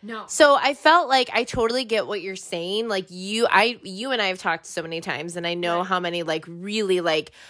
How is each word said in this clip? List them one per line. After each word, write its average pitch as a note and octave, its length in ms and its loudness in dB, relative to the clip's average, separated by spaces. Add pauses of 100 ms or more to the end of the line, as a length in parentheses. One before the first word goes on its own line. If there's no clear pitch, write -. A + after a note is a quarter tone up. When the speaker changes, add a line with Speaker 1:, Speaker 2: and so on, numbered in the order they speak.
Speaker 1:
No. A3 260 -12
Speaker 2:
So D4 320 6
I C4+ 140 2
felt D#4 340 4
like B3+ 240 4
I A3+ 120 0
totally A#3+ 420 -2
get G#3+ 220 0
what G3 140 -6
you're F#3+ 140 -8
saying. F#3+ 540 -4
Like, F#3+ 200 -4
you, G3 400 -2
I, G#3+ 340 4
you F#3+ 280 -8
and B3 100 -2
I G3+ 60 0
have F#3 120 -4
talked E3 260 -4
so - 160 -8
many E3 180 -6
times, E3 380 -8
and E3+ 80 -6
I E3+ 80 -2
know F3 240 -2
Speaker 1:
Right. F#3 100 -2
Speaker 2:
how F#3 120 0
many, F3 240 -4
like, D#3+ 240 -4
really, F#3+ 540 -2
like, D#3+ 300 0 (180)